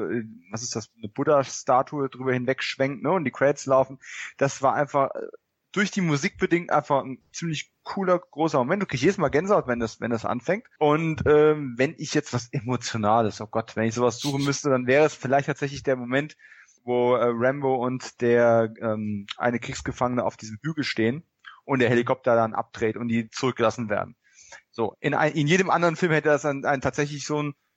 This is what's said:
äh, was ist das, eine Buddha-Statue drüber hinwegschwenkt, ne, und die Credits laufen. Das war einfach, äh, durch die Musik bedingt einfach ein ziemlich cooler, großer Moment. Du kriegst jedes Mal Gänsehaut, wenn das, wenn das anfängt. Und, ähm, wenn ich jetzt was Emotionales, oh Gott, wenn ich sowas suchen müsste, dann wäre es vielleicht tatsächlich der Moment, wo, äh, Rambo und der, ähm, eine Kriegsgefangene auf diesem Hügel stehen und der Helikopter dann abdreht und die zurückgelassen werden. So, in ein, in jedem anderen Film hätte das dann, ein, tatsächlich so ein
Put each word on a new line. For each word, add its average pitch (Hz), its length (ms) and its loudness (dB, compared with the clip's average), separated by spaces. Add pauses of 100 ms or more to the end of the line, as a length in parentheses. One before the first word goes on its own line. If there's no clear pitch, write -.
(100)
äh, 110 140 -4 (260)
was 113 120 -10
ist 120 120 -10
das, - 220 -8
eine 110 120 -12
Buddha-Statue 139 1000 0
drüber 127 240 -4
hinwegschwenkt, 131 720 -2
ne, 147 100 0
und 185 120 0
die 127 60 -2
Credits 143 360 0
laufen. 135 320 2 (400)
Das 139 240 -2
war 131 120 4
einfach, 135 400 0
äh, - 60 -10 (520)
durch 190 180 0
die 202 100 -2
Musik 151 380 0
bedingt 170 320 0
einfach 143 340 2
ein 131 180 -12 (100)
ziemlich 165 380 -6 (140)
cooler, 180 340 0
großer 156 400 -2
Moment. 156 240 0
Du 185 40 -4
kriegst 120 160 -6
jedes 190 160 4
Mal 151 100 2
Gänsehaut, 165 400 2
wenn 120 100 0
das, 113 220 -4
wenn 117 100 -4
das 110 140 -2
anfängt. 170 400 -4 (140)
Und, 156 480 2
ähm, 151 500 4
wenn 135 220 0
ich - 160 -8
jetzt 151 180 -2
was 123 180 -4
Emotionales, 113 920 0
oh 107 40 -12
Gott, - 300 -6
wenn 110 80 0
ich 113 100 0
sowas 120 240 0
suchen 139 260 -2
müsste, 139 260 -2
dann 127 160 0
wäre 139 180 6
es 147 100 2
vielleicht 135 320 0
tatsächlich 139 360 -6
der 135 140 0
Moment, 127 400 -4 (460)
wo, 123 320 2
äh, 120 160 2
Rambo 131 460 0
und 123 460 -6
der, 117 580 4
ähm, 107 460 -4 (100)
eine 120 240 -2
Kriegsgefangene 123 640 -4
auf 107 120 -4
diesem 110 260 -14
Hügel 151 200 -4
stehen 117 400 -2 (420)
und 135 160 0
der 117 100 4
Helikopter 120 440 2
dann 113 200 2
abdreht 110 420 -4
und 117 120 -6
die 113 220 -2
zurückgelassen 117 580 0
werden. 95 280 -4 (540)
So, 110 300 -4
in 147 140 -2
ein, 151 180 2
in 147 160 0
jedem 180 200 2
anderen 170 280 2
Film 170 160 0
hätte 151 160 2
das 147 140 2
dann, 139 220 -4
ein, 135 160 0
tatsächlich 143 460 -4
so 147 160 -2
ein 147 120 -6 (220)